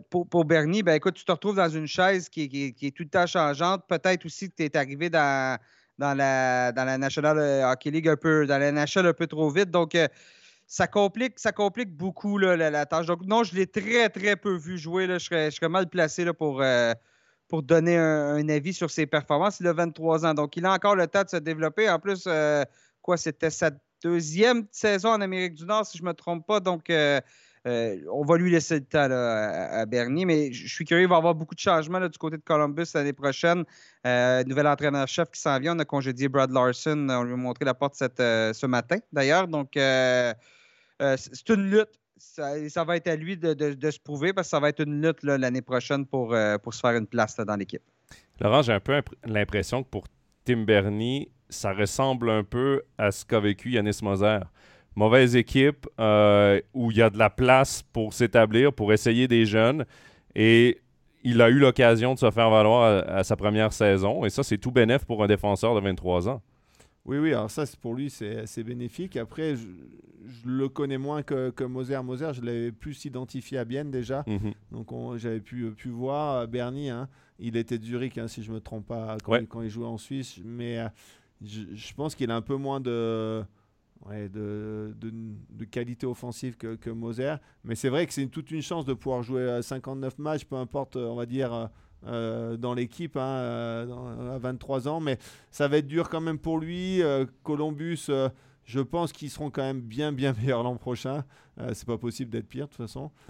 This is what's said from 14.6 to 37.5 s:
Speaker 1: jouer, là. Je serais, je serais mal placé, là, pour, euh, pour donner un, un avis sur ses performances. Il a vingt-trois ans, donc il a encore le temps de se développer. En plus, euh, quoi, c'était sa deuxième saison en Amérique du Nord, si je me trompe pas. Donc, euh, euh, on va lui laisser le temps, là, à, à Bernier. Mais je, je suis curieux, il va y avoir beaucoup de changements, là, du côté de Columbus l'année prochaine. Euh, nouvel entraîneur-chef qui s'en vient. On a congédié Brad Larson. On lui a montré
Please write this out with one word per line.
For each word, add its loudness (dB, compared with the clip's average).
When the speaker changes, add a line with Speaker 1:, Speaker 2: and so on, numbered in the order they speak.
Speaker 1:
jouer, -2
là. -2
Je -8
serais, 0
je -14
serais 0
mal 0
placé, 0
là, 0
pour, -2
euh, 4
pour -2
donner 4
un, 2
un 0
avis 0
sur -4
ses -2
performances. 0
Il 0
a 2
vingt-trois 0
ans, 2
donc -2
il -4
a 4
encore 2
le 4
temps 2
de -2
se -8
développer. 0
En 2
plus, -4
euh, 2
quoi, 0
c'était -4
sa 0
deuxième 0
saison 0
en 2
Amérique -4
du -16
Nord, 0
si -16
je -12
me -4
trompe -8
pas. 2
Donc, -4
euh, 4
euh, -2
on -4
va 4
lui 2
laisser 2
le -4
temps, 0
là, -2
à, -2
à -2
Bernier. -2
Mais 2
je, -12
je -10
suis -8
curieux, 4
il 4
va 6
y 6
avoir 4
beaucoup -10
de -20
changements, 0
là, -2
du -10
côté -6
de -16
Columbus 0
l'année 0
prochaine. 0
Euh, 4
nouvel 2
entraîneur-chef 0
qui -14
s'en 0
vient. -2
On -2
a 0
congédié -2
Brad 2
Larson. 0
On 0
lui -4
a -6
montré -4